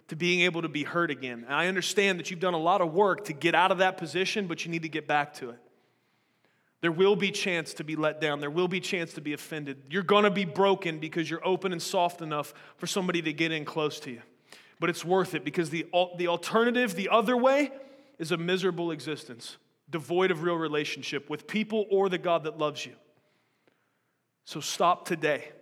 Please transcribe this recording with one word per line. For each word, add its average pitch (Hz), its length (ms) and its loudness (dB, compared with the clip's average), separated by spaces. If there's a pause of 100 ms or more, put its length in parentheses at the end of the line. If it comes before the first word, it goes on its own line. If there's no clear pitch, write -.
to 165 80 -10
being 175 240 2
able 170 200 2
to 160 60 -2
be 147 160 -4
hurt 170 260 0
again. 123 360 -8
And 135 100 -4
I 165 120 2
understand 190 520 0
that 156 100 -10
you've 175 120 -10
done 185 120 2
a 165 60 0
lot 180 220 4
of 165 100 0
work 185 340 2
to 160 80 -6
get 160 220 2
out 180 160 6
of 185 60 0
that 185 200 4
position, 180 500 -2
but 165 180 -6
you 170 60 -8
need 165 100 -4
to 165 80 -6
get 147 180 -6
back 147 280 0
to 123 160 -10
it. 117 80 -18 (1200)
There 165 100 2
will 190 240 6
be 196 140 0
chance 170 460 -2
to 165 80 -8
be 151 120 -8
let 151 240 0
down. 147 200 0
There 143 100 -6
will 175 180 2
be 180 120 -2
chance 170 340 -4
to 160 80 -12
be 147 120 -6
offended. 143 580 -10
You're 190 100 -2
gonna 202 300 6
be 190 140 0
broken 185 520 2
because 156 320 -4
you're 160 180 -6
open 185 260 0
and 165 80 -6
soft 175 420 0
enough 151 320 -4 (220)
for 175 100 -8
somebody 180 340 0
to 156 120 -2
get 160 180 0
in 151 140 -4
close 151 340 -2
to - 100 -12
you. 113 140 -12 (560)
But 170 100 0
it's 165 160 -4
worth 180 300 2
it - 100 -6
because 156 240 -2
the 156 240 -4
al-, 180 240 2
the 175 100 -2
alternative, 226 680 2
the 185 140 -4
other 226 280 4
way, 269 340 4 (460)
is 165 140 -6
a 175 60 2
miserable 170 520 0
existence, 135 680 -10 (340)
devoid 175 400 2
of 160 100 -4
real 175 140 0
relationship 147 760 -4
with 151 160 -8
people 214 460 0
or 196 180 4
the 180 80 0
God 165 280 0
that 156 120 -8
loves 151 260 -2
you. 123 100 -14 (1500)
So - 140 -10
stop 175 480 2
today. 151 440 -2 (100)